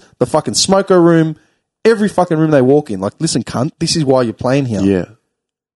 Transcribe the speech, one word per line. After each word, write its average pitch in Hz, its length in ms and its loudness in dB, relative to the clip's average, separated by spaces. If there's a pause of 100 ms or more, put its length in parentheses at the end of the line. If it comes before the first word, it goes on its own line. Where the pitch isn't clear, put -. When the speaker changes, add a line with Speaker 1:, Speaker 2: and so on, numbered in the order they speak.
(200)
Speaker 1:
the 127 60 0
fucking 151 280 -2
smoker 190 480 2
room, 165 340 2 (480)
every 214 240 2
fucking 175 300 -2
room 160 140 0
they 143 100 4
walk 143 280 2
in. 95 120 -6
Like, 104 180 -6
"Listen, 151 240 -4
cunt, 127 360 -6
this 165 180 -4
is 156 80 -2
why 131 160 2
you're 113 120 -4
playing 135 340 -2
here." 104 140 -4
Speaker 2:
Yeah. 98 240 0 (720)